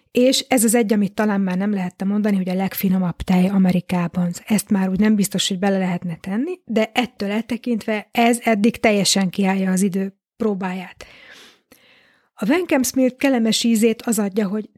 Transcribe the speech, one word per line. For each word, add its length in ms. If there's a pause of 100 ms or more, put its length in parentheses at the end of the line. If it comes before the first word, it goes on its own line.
(120)
és 280
ez 240
az 120
egy, 180
amit 200
talán 280
már 160
nem 160
lehetne 320
mondani, 300
hogy 140
a 40
legfinomabb 640
tej 320
Amerikában. 840 (140)
Ezt 240
már 200
úgy 100
nem 160
biztos, 320
hogy 120
bele 180
lehetne 380
tenni, 500
de 280
ettől 380
eltekintve 800
ez 320
eddig 340
teljesen 520
kiállja 420
az 100
idő 320 (220)
próbáját. 720 (1300)
A 120
Van 220
Kemp's 280
Milk 220
kellemes 460
ízét 380
az 180
adja, 280
hogy 300